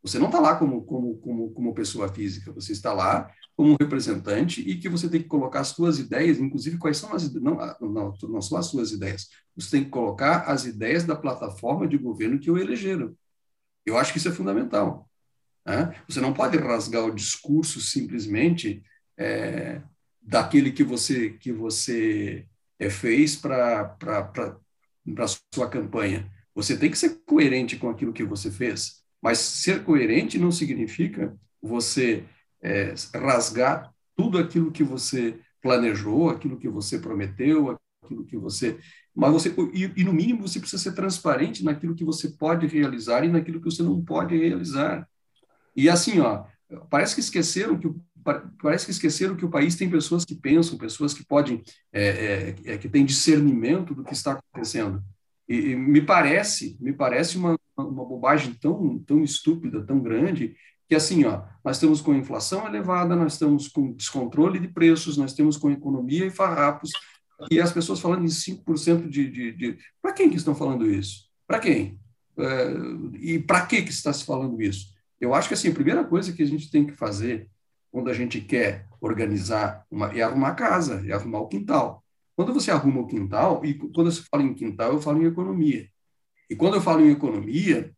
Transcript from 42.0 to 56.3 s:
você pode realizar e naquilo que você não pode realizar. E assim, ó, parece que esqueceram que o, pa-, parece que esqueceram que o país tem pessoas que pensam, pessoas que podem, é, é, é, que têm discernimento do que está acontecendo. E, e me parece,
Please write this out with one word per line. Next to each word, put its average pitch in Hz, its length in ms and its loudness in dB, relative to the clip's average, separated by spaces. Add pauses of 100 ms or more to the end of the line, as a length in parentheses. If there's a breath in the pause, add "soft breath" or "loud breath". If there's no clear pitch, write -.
você 156 240 -2
pode 160 380 0
realizar 127 580 0
e 170 40 4
naquilo 165 320 0
que 175 100 -4
você 170 120 -2
não 175 200 2
pode 170 340 -2
realizar. 156 720 0 (680)
E 139 120 6
assim, 175 320 4
ó, 107 240 2 (440 soft breath)
parece 196 260 2
que 277 60 -2
esqueceram 185 580 0
que - 80 -4
o, 147 140 -4 (240)
pa-, - 260 -4 (100)
parece 156 260 0
que - 40 -10
esqueceram 180 460 0
que 180 80 -4
o 165 60 -2
país 160 260 2
tem 185 140 0
pessoas 170 340 2
que 151 100 -10
pensam, 165 440 4
pessoas - 340 -4
que - 120 -12
podem, 127 380 2 (300 loud breath)
é, 101 140 2
é, 101 500 -2 (160)
é, 104 60 -6
que - 100 -10
têm 139 160 6
discernimento 143 920 4
do 131 80 -10
que - 120 -10
está - 180 -4
acontecendo. 104 720 -6 (460)
E, 120 220 0
e 127 60 0
me 143 240 6
parece, 165 800 2